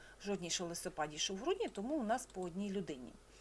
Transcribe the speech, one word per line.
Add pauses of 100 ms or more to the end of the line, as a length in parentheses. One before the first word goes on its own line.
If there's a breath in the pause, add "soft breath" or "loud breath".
(200 loud breath)
в
жовтні,
що
в
листопаді,
що
в
грудні,
тому
у
нас
по
одній
людині. (280 loud breath)